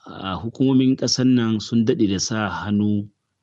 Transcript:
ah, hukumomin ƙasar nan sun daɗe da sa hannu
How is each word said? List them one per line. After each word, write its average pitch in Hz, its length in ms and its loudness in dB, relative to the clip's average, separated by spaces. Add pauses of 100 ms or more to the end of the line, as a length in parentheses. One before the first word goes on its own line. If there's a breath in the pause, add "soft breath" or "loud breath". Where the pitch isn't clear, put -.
ah, 92 340 -10
hukumomin 131 560 2
ƙasar 127 320 -2
nan 113 300 2
sun 113 260 0
daɗe 113 240 2
da 98 100 -2
sa 107 300 -4
hannu 104 560 -2 (380)